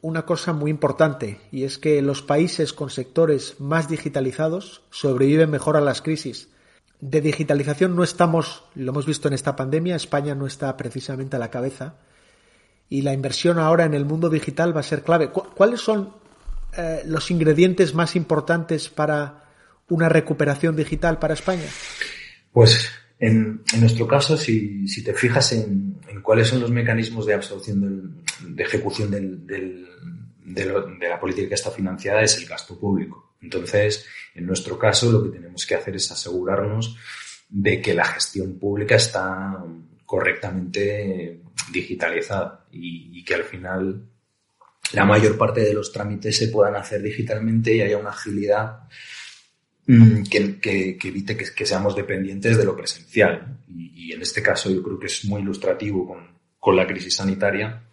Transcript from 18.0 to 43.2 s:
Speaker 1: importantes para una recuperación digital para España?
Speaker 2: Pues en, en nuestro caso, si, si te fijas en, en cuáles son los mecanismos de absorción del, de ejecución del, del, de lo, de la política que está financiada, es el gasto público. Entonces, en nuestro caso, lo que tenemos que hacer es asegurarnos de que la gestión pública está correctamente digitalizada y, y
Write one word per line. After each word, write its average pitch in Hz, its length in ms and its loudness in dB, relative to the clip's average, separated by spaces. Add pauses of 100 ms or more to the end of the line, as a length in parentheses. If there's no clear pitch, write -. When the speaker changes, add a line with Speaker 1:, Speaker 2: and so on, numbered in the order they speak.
Speaker 1:
importantes 160 720 0
para 147 560 -2 (460)
una 165 180 4
recuperación 156 680 2
digital 160 420 0
para 156 160 0
España? 165 340 -4 (840)
Speaker 2:
Pues 113 380 6 (280)
en, 110 440 2 (120)
en 113 60 4
nuestro 117 280 4
caso, 139 300 4
si, 101 500 0
si - 160 -6
te 104 80 -4
fijas 123 400 2
en, 98 560 -2
en 104 140 -12
cuáles 113 260 4
son 127 120 0
los 120 100 -2
mecanismos 113 560 0
de 104 80 2
absorción 98 480 -2
del, 87 760 -8
de 87 60 -4
ejecución 104 480 -2
del, 95 360 -6
del, 92 400 -10 (560)
de 92 220 -8
lo, 98 220 -2
de 90 220 -8
la 87 120 -4
política 92 300 -4
que 101 40 -4
está - 160 -4
financiada, 98 520 0
es 107 160 2
el - 100 -14
gasto 90 320 -14
público. - 600 -4
Entonces, 98 640 -2 (280)
en 87 120 -10
nuestro 92 320 -4
caso, 110 340 4
lo 110 100 6
que - 140 -4
tenemos - 300 -12
que - 80 -2
hacer 92 220 -4
es 92 140 -4
asegurarnos 98 880 -2 (540)
de 98 320 0
que 92 100 0
la 87 140 2
gestión 92 520 -6
pública 104 380 0
está 95 640 -2 (440)
correctamente 92 1400 -4 (280)
digitalizada 87 1040 -4
y, 85 460 -14
y 90 40 -20